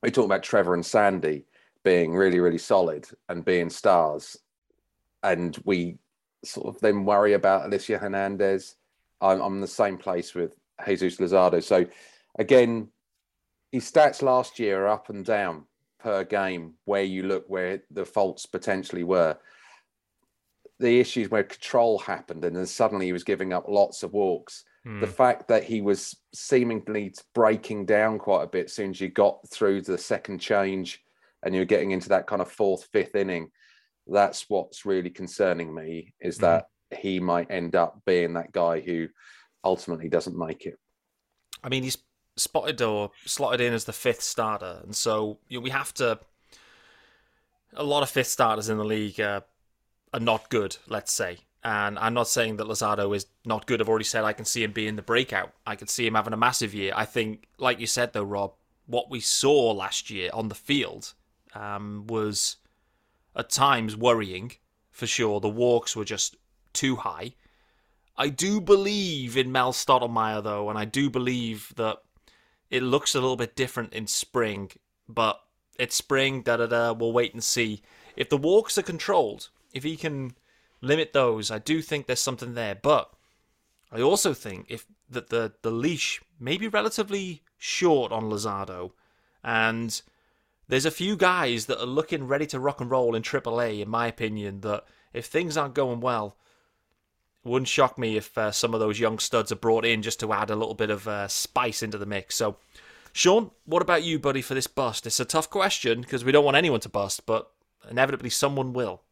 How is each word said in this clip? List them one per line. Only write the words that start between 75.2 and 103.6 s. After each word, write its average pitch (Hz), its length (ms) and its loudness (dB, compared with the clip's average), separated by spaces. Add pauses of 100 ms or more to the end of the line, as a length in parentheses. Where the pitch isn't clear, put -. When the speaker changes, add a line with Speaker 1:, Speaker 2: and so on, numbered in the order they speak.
Speaker 2:
it's 123 160 -4
spring, 135 480 0
da-da-da, 117 500 0
we'll 117 200 -2
wait 120 200 2
and 117 100 -12
see. 110 400 -2 (340)
If 135 120 -4
the 147 80 2
walks 180 400 4
are 202 60 0
controlled, 156 640 0 (240)
if 131 120 -12
he 160 120 -4
can 139 380 -6 (460)
limit 151 320 0
those, 117 380 2
I 110 80 -6
do 156 240 0
think 147 240 -6
there's 123 140 -2
something 123 340 -6
there, 110 200 -4
but 135 360 2 (800)
I 113 80 -6
also 156 340 2
think 98 340 -12
if - 180 -12 (240)
that 123 200 -8
the, 113 220 -2 (100)
the 113 80 -2
leash 135 500 -2 (200)
may 135 160 -4
be 202 100 -4
relatively 202 760 -4 (160)
short 143 520 2
on 110 140 -4
Luzardo, 98 680 -6 (500)
and 113 580 0 (680)
there's 135 180 2
a 160 40 4
few 190 260 -2
guys 165 500 2
that - 140 -2
are 117 60 -4
looking 135 400 -2
ready 143 200 0
to 139 140 -6
rock 139 200 -2
and 123 100 -6
roll 123 240 2
in 110 80 -2
triple 120 380 -2
A, 110 200 -2
in 101 80 -6
my 117 180 0
opinion, 107 540 -6
that 104 240 -4 (280)
if 117 140 -8
things 160 300 -2
aren't 143 180 -2
going 127 260 0
well, 113 360 -2 (1080)
it 120 60 -12
wouldn't 127 180 0
shock 135 300 2
me 113 180 -2
if, - 220 -6
uh, 107 120 0
some 113 220 -2
of 110 80 0
those 107 180 0
young 110 200 0
studs 113 340 -2
are 104 40 -4
brought 113 280 2
in 117 160 2
just 110 200 -6
to 110 120 -4
add 104 160 -2
a 107 80 -2
little 110 180 -4
bit 110 140 -2
of, 104 180 -4
uh, 101 220 -6
spice - 540 -4
into 107 160 -8
the 101 80 -8
mix. 101 300 -6
So, 107 200 -2 (560)
Sean, 196 380 4 (160)